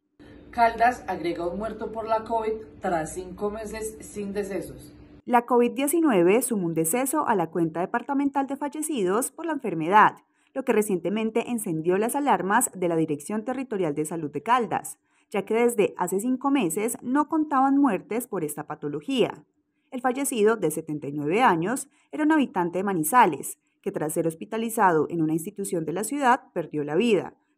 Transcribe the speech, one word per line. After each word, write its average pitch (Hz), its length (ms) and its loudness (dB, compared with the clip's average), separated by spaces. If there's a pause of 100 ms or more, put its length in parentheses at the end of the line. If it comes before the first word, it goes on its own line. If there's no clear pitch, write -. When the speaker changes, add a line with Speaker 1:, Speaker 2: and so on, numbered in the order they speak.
(520)
Speaker 1:
Caldas 233 560 2
agrega 170 400 -4
un 180 100 -6
muerto 214 320 -8
por 220 160 -8
la 220 160 0
covid 220 300 -2 (280)
tras 165 320 -2
cinco 185 380 -6
meses 220 480 -10
sin 202 340 -10
decesos. 190 600 -8 (360)
Speaker 2:
La 240 160 4
covid 240 280 4
diecinueve 254 680 4
sumó 208 260 -2
un 165 80 -2
deceso 247 520 0
a 233 80 2
la 170 160 0
cuenta 165 300 -2
departamental 269 640 -2
de 277 80 -8
fallecidos 277 760 -2
por 330 120 -12
la 330 100 -4
enfermedad, 180 640 2 (360)
lo 262 100 -4
que 254 80 2
recientemente 214 800 0
encendió 180 480 0
las 233 160 0
alarmas 226 640 2
de 180 100 -2
la 170 80 2
Dirección 160 500 -2
Territorial 233 480 -4
de 147 120 -2
Salud 160 260 -6
de 147 140 -10
Caldas, - 560 -2 (300)
ya 196 140 -2
que 214 100 -2
desde 226 440 2
hace 185 220 0
cinco 254 320 0
meses 220 500 0
no 294 260 0
contaban 277 480 2
muertes 226 520 0
por 175 160 -4
esta 151 240 -6
patología. 156 760 -2 (460)
El 262 100 -8
fallecido, 247 540 2
de 180 160 0
setenta 151 380 -6
y 143 40 -8
nueve 151 300 0
años, 175 460 2 (240)
era 302 100 -4
un 302 80 4
habitante 196 480 0
de 233 60 0
Manizales, 185 720 2 (240)
que 202 80 -6
tras 160 220 -4
ser 165 160 0
hospitalizado 208 800 2
en 170 120 -2
una 156 100 2
institución 175 520 -4
de 151 80 -6
la 190 120 -4
ciudad, 269 480 0
perdió 147 320 -4
la 147 100 -4
vida, 190 400 2 (240)